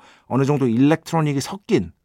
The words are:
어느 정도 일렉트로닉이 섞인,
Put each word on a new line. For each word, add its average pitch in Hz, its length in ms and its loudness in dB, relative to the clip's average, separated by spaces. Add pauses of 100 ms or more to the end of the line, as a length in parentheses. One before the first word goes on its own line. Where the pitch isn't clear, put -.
(260)
어느 135 200 0
정도 135 220 0
일렉트로닉이 147 720 0
섞인, 139 500 -4 (140)